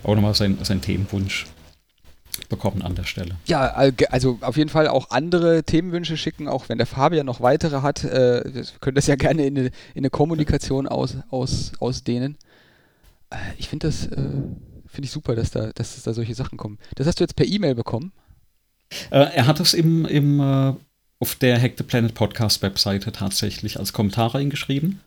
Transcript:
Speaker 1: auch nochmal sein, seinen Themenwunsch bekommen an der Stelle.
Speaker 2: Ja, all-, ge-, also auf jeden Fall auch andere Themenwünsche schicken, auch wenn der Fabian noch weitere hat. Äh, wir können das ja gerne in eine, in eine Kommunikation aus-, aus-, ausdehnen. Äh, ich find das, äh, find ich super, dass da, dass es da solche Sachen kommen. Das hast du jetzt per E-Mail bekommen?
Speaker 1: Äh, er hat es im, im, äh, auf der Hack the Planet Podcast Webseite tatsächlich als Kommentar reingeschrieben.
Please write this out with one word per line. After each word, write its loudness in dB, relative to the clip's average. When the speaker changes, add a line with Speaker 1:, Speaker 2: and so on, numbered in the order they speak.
Speaker 1:
auch 2
nochmal 4
sein, 2
seinen 0
Themenwunsch -2
bekommen -4
an -4
der -4
Stelle. -6
Speaker 2:
Ja, 2
all-, 4
ge-, 2
also 0
auf -2
jeden 2
Fall 4
auch 0
andere 2
Themenwünsche -2
schicken, -6
auch -4
wenn -4
der 2
Fabian 2
noch -6
weitere 4
hat. 0
Äh, 4
wir -8
können -2
das 4
ja 4
gerne 2
in 0
eine, 2
in -4
eine 0
Kommunikation 0
aus-, -2
aus-, -4
ausdehnen. -2
Äh, -12
ich -10
find -6
das, -2
äh, -4
find -10
ich -8
super, -4
dass -2
da, -4
dass -8
es -18
da -4
solche -4
Sachen -8
kommen. -12
Das -2
hast 0
du 4
jetzt -2
per 4
E-Mail 0
bekommen? -6
Speaker 1:
Äh, 6
er 6
hat 4
es 2
im, 4
im, 4
äh, 2
auf -4
der 4
Hack 2
the -6
Planet 0
Podcast 0
Webseite 0
tatsächlich -4
als -6
Kommentar 0
reingeschrieben. -2